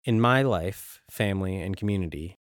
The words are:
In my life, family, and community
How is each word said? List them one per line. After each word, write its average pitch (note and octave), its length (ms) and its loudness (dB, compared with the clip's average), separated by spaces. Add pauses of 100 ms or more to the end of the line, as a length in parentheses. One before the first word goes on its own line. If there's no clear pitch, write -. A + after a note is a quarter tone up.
In A2+ 180 4
my B2+ 220 4
life, F#2+ 680 -2
family, F#2+ 500 -2
and F#2 160 -4
community F2+ 680 -4